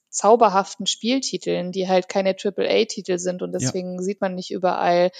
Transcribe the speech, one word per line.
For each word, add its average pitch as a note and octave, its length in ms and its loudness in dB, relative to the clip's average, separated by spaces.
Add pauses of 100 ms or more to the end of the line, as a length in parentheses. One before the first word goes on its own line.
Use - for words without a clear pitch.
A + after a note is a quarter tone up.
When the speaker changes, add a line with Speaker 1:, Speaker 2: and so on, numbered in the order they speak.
(120)
Speaker 1:
zauberhaften G3+ 760 4
Spieltiteln, F3+ 840 -2
die F#3 180 -4
halt F#3 180 2
keine F#3+ 280 0
Triple-A-Titel G3 840 0
sind F3+ 240 -4
und F3+ 120 -6
Speaker 2:
Ja. F#3 60 -4
Speaker 1:
deswegen F3+ 440 -4
sieht G3+ 180 -4
man F#3 140 -2
nicht F3+ 160 -10
überall F3+ 580 2 (100)